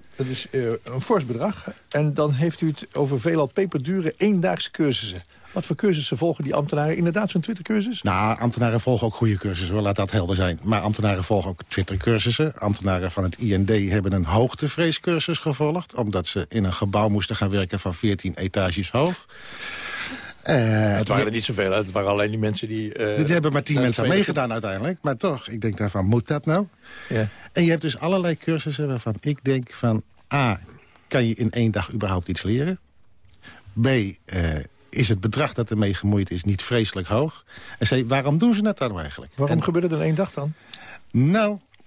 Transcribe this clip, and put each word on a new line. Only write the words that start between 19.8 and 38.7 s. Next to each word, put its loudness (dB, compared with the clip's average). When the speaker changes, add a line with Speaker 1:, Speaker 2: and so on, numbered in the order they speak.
Speaker 2:
Eh, 0
Speaker 1:
Het 0
waren 2
Speaker 2:
je 0
Speaker 1:
er -4
niet -2
zoveel, 0
hè? 2
Het -2
waren 0
alleen 2
die -4
mensen -2
die, -6
eh, 0
Speaker 2:
Er 4
hebben 2
maar 0
tien -2
Speaker 1:
naar 2
de 4
Speaker 2:
mensen 0
Speaker 1:
Verenigde 2
Speaker 2:
meegedaan -2
uiteindelijk. -4
Maar 0
toch, -2
ik -8
denk -2
daarvan, -2
moet 2
dat -2
nou? 2
Speaker 1:
Ja. 0
Speaker 2:
En 4
je 4
hebt 2
dus -4
allerlei 0
cursussen -2
waarvan -4
ik -2
denk 0
van... 0
A, 2
kan 2
je 2
in 0
één 2
dag -4
überhaupt -2
iets -2
leren? 0
B, 6
eh, 2
is 2
het 2
bedrag -2
dat -4
ermee 2
gemoeid 2
is -6
niet 0
vreselijk -2
hoog? 0
En 0
C, -4
waarom 2
doen 6
ze 2
dat 0